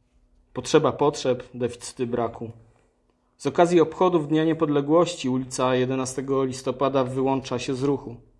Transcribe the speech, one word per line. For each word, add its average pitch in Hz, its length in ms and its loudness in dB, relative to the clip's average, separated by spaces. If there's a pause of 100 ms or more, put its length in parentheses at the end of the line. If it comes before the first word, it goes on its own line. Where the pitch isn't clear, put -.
(520)
Potrzeba 143 400 2
potrzeb, 143 500 0 (120)
deficyty 123 520 -6
braku. 117 440 -4 (880)
Z - 80 -8
okazji 170 340 4
obchodów 160 480 2
Dnia 156 160 2
Niepodległości 156 840 2
ulica 127 460 0
jedenastego 131 680 -2
listopada 131 600 -2
wyłącza 131 540 -2
się 135 160 -4
z 123 80 -4
ruchu. 135 340 -2 (240)